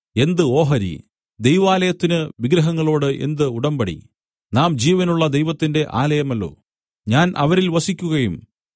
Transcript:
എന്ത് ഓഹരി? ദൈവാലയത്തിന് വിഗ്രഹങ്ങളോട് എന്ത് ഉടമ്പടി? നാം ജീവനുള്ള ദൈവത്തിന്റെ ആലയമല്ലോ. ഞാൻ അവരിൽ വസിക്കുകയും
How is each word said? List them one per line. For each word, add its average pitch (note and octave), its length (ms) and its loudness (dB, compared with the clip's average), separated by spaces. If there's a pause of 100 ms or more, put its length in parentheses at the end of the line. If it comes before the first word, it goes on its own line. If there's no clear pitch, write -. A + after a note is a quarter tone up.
(160)
എന്ത് E3 260 2 (100)
ഓഹരി? C3+ 420 0 (460)
ദൈവാലയത്തിന് F3 1000 2
വിഗ്രഹങ്ങളോട് D#3 680 0 (160)
എന്ത് D3 240 -2
ഉടമ്പടി? A#2 520 -4 (560)
നാം D3+ 240 2
ജീവനുള്ള E3+ 500 2
ദൈവത്തിന്റെ D3+ 640 -2
ആലയമല്ലോ. C3+ 600 -2 (560)
ഞാൻ E3 300 2
അവരിൽ F3 320 2
വസിക്കുകയും D#3+ 680 -2 (400)